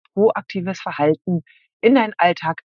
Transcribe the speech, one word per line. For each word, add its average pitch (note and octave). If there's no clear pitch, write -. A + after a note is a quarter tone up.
proaktives G3
Verhalten D#3+
in A#3+
deinen A3
Alltag E3+